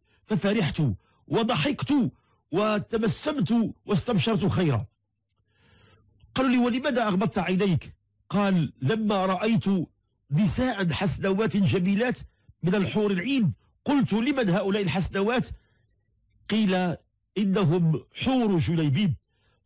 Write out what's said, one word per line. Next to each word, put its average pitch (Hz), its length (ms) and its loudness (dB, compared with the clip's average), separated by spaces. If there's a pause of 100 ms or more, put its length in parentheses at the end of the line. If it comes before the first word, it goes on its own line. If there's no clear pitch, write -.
(260)
ففرحت 196 580 -2 (440)
وضحكت 220 840 -2 (400)
وتبسمت 214 1200 -2 (120)
واستبشرت 208 600 0
خيرا. 147 400 0 (1500)
قالوا 262 160 0
لي: 247 60 2
"ولماذا 247 500 0
أغمضت 185 300 0
عينيك؟" 185 580 -2 (340)
قال: 190 520 0
"لما 202 440 0
رأيت 190 400 0 (640)
نساء 196 580 0
حسنوات 190 680 -2
جميلات 196 640 2 (440)
من 180 120 0
الحور 208 360 0
العين، 196 420 0 (320)
قلت: 254 280 2
'لمن 240 360 0
هؤلاء 196 320 0
الحسنوات؟' 196 680 -2 (1000)
قيل: 185 460 2 (420)
'إنهم 180 640 2 (100)
حور 233 440 0
جليبيب.' 160 560 0 (520)